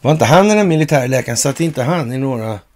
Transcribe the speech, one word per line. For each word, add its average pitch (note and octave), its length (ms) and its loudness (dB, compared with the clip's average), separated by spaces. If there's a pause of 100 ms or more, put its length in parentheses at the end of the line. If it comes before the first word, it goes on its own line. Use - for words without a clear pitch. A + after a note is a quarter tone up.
Var - 120 2
inte D#3 120 2
han F3 240 4
den G#3+ 80 2
där G#3 80 2
militärläkaren? C3 720 0
Satt C3+ 240 -4
inte D#3 220 -2
han C#3 300 -2
i C3 60 -6
några A2+ 420 -6 (160)